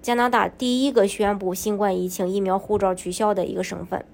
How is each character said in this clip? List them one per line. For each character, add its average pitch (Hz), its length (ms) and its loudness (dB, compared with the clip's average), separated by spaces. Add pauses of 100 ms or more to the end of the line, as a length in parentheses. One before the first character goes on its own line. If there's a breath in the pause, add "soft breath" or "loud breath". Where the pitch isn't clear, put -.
加 240 120 -2
拿 240 160 2
大 214 180 2
第 247 380 0
一 285 80 2
个 214 120 6
宣 202 320 0
布 185 160 -4
新 208 240 -2
冠 190 220 0
疫 180 80 -2
情 180 220 -2
疫 196 100 0
苗 190 180 2
护 202 200 -2
照 190 180 2
取 180 160 -8
消 208 220 0
的 185 120 -2
一 - 80 -4
个 185 80 -2
省 180 240 -8
份。 - 280 -6